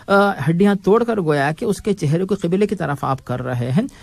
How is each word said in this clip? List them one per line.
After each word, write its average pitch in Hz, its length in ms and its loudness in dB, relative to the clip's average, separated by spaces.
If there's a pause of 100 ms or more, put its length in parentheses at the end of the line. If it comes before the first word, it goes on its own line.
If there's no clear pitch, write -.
अ, 196 320 4
हड्डियाँ 196 340 2
तोड़कर 220 440 2
गोया 147 320 0
कि 160 140 -6
उसके 208 280 -2
चेहरे 165 320 -2
को 196 100 -2
क़िबले 190 320 0
की 202 80 -4
तरफ 143 300 -6
आप 135 160 -2
कर 123 180 -6
रहे 123 320 -4
हैं। 214 160 2 (160)